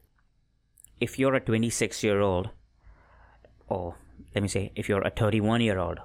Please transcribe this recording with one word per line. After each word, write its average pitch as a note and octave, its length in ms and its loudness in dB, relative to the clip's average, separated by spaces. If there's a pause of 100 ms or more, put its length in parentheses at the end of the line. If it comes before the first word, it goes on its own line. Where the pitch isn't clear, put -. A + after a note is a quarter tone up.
(1000)
if A#2+ 200 -4
you're C3 160 4
a C3 60 2
twenty-six-year-old, G#2+ 1080 0 (1160)
or F2+ 280 -6 (380)
let G#2 80 0
me G2+ 60 2
say, F#2+ 280 -4
if - 140 -4
you're G2 160 2
a - 60 -2
thirty-one-year-old G#2+ 920 2